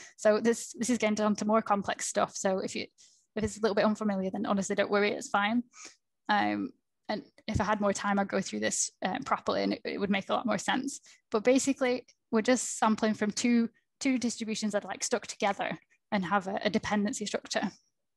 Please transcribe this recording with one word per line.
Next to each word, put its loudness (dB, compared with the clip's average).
So 4
this, 0
this -4
is 2
getting 2
down 2
to -2
more 4
complex -2
stuff. -2
So 0
if -6
you, -6
if -4
it's -4
a -12
little 2
bit 4
unfamiliar, 0
then -4
honestly, 0
don't 0
worry, 4
it's -6
fine. 2
Um, 2
and -6
if 0
I 2
had 0
more 2
time, 0
I'd 0
go 0
through -4
this, -2
uh, -2
properly -2
and 2
it, -10
it -4
would -2
make 0
a 0
lot 0
more 0
sense. -2
But 0
basically, 2
we're 4
just 0
sampling 2
from 0
two, 2
two 2
distributions -4
that 0
are, -10
like, -8
stuck -2
together -2
and 0
have 0
a, -4
a 2
dependency -2
structure. -4